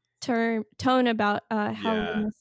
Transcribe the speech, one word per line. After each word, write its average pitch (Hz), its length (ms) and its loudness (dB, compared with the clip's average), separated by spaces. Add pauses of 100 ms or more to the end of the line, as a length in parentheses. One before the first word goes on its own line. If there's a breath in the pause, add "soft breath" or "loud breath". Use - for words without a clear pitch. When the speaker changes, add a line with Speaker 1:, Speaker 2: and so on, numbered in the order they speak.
(220)
Speaker 1:
term, 226 440 0 (140)
tone 254 280 4
about, 208 440 0
uh, 220 220 -2
how 220 220 -2
Speaker 2:
Yeah. 214 200 -4
Speaker 1:
Loomis 214 260 -2